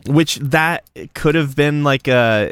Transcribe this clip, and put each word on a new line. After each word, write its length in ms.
Which 300
that 520
could 220
have 200
been, 280
like, 240
a, 440